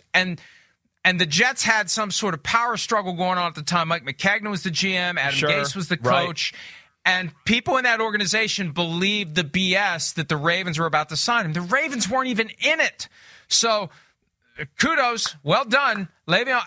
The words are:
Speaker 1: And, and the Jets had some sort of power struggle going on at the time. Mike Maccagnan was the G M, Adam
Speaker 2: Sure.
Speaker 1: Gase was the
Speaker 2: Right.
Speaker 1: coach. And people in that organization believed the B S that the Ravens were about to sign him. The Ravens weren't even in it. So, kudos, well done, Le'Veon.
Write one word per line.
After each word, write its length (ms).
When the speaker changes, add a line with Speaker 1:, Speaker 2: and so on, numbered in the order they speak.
Speaker 1:
And, 260
and 160
the 80
Jets 360
had 280
some 200
sort 240
of 80
power 340
struggle 380
going 240
on 80
at 80
the 80
time. 260
Mike 160
Maccagnan 460
was 120
the 80
G 240
M, 220
Adam 180
Speaker 2:
Sure. 140
Speaker 1:
Gase 260
was 140
the 140
Speaker 2:
Right. 240
Speaker 1:
coach. 260
And 260
people 320
in 60
that 180
organization 680
believed 600
the 100
B 300
S 380
that 160
the 80
Ravens 420
were 80
about 220
to 80
sign 300
him. 80
The 80
Ravens 460
weren't 200
even 220
in 200
it. 280
So, 420
kudos, 640
well 220
done, 440
Le'Veon. 380